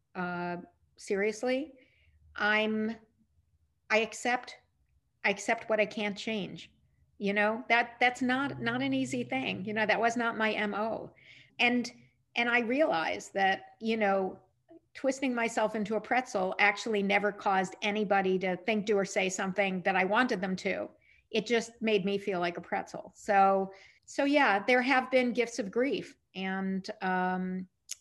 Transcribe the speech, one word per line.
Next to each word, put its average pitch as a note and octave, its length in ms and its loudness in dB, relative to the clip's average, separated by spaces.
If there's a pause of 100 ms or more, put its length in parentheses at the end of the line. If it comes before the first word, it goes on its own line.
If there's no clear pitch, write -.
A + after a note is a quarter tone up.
(160)
uh, F3 420 -6 (400)
seriously. A3 760 -2 (640)
I'm, G#3+ 600 0 (920)
I G#3+ 100 4
accept, - 560 -4 (680)
I A3 60 2
accept A3 400 -2
what G#3+ 100 2
I G#3 60 2
can't G#3 320 -6
change. F3+ 540 -8 (480)
You G3+ 140 0
know, G#3+ 360 2
that, A#3+ 300 2
that's B3 240 2
not, B3+ 380 0
not A#3 200 -2
an C4+ 120 0
easy C4 300 -2
thing. A3 420 -4
You G#3+ 80 -6
know, G#3+ 120 0
that G3 140 2
was A#3 180 2
not A#3 200 -2
my A3 160 2
M G#3 200 -2
O. G#3+ 380 -4 (480)
And, A#3+ 320 0 (440)
and A#3+ 140 0
I A#3+ 120 4
realized G#3+ 720 0
that, F#3+ 260 2 (180)
you A3+ 180 0
know, G3 420 0 (560)
twisting C4+ 400 -2
myself A3+ 400 0
into G#3+ 200 -2
a G#3 60 -2
pretzel G#3+ 560 -2
actually G#3 460 2
never G3+ 280 2
caused F#3+ 520 0
anybody G3 560 2
to F#3 180 -2
think, G#3+ 300 -2
do, G#3+ 100 4
or G3 80 2
say F#3+ 240 0
something F#3+ 540 -2
that F#3+ 120 2
I F#3 100 4
wanted A3 360 2
them F#3+ 160 -2
to. - 320 -4 (400)
It A3 160 -2
just A3+ 340 0
made G#3+ 240 2
me G3+ 140 0
feel G3 220 -4
like F3 180 -2
a F3+ 40 -10
pretzel. - 540 -8
So, G3 560 4 (340)
so - 200 -2
yeah, C4 400 4
there B3+ 160 4
have B3+ 300 2
been B3+ 200 4
gifts A#3 280 -2
of G3+ 100 -4
grief. A#3+ 480 -2 (160)
And, F#3+ 560 -4 (120)
um, F#3 640 -2 (340)